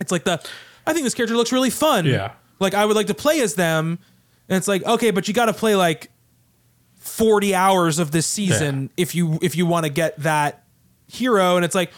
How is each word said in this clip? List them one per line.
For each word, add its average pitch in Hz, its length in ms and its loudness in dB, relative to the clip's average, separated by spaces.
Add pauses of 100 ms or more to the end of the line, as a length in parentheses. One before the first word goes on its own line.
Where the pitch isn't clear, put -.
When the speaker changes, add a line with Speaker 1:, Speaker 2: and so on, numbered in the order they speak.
Speaker 1:
It's - 100 -8
like 180 140 -2
the, 175 180 -2 (440)
"I 311 60 0
think 320 120 -2
this 330 100 -2
character 233 220 -2
looks 233 160 0
really 254 180 2
fun. 269 360 2
Speaker 2:
Yeah. 110 260 0 (260)
Speaker 1:
Like, 196 160 0
I 208 100 2
would 214 120 2
like 208 120 0
to 202 60 -4
play 302 260 0
as 202 140 -2
them." 165 440 0 (500)
And 190 80 0
it's 180 120 -2
like, 190 160 -2
"Okay, 233 260 0
but 185 180 -2
you 202 60 -4
gotta 226 180 2
play, 214 240 0
like, 170 340 0 (880)
forty 208 560 2
hours 180 440 4
of 160 120 -2
this 160 160 0
season 147 580 -2 (120)
Speaker 2:
Yeah. 180 60 0
Speaker 1:
if - 120 -4
you, 160 280 0
if 151 140 -2
you 175 100 0
wanna 165 240 0
get 156 320 -2
that 151 420 -2 (420)
hero." 190 500 0
And 175 100 2
it's 160 80 -6
like, 180 240 -2